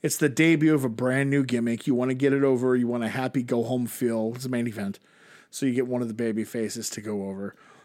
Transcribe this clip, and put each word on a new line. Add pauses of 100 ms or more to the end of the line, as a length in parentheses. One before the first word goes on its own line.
It's
the
debut
of
a
brand
new
gimmick.
You
wanna
get
it
over.
You
want
a
happy
go
home
feel.
It's
a
main
event, (540)
so
you
get
one
of
the
baby
faces
to
go
over. (300)